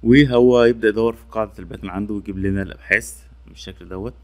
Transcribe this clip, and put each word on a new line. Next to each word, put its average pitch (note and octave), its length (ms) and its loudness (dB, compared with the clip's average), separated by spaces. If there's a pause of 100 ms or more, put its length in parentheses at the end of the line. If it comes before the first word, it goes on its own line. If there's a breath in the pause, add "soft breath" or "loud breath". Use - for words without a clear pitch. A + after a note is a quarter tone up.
وهو B2 600 4
يبدأ A#2 240 2
يدور A2+ 240 -2
في A2+ 180 -16
قاعدة A2 280 -6
البيانات F#2+ 260 -16
من F#2+ 60 -10
عنده G#2 240 -8
ويجيب G2 240 -10
لنا G2 240 -4
الأبحاث - 640 -6 (200)
بالشكل - 420 -20
دوت G2 360 -12